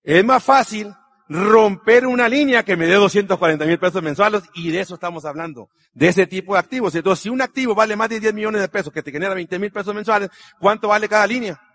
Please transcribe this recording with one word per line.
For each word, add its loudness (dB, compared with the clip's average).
Es 4
más 2
fácil 0
romper 4
una 0
línea 2
que 0
me 0
dé 4
doscientos 2
cuarenta 0
mil 0
pesos -2
mensuales, 0
y -6
de -2
eso -10
estamos -10
hablando, -12
de 2
ese 2
tipo -8
de 2
activos. -4
Entonces, -2
si -8
un -4
activo -4
vale 2
más -2
de -6
diez -2
millones -4
de -2
pesos, -6
que -8
te -12
genera -4
veinte -8
mil -6
pesos -8
mensuales, -2
¿cuánto 0
vale 2
cada 2
línea? -6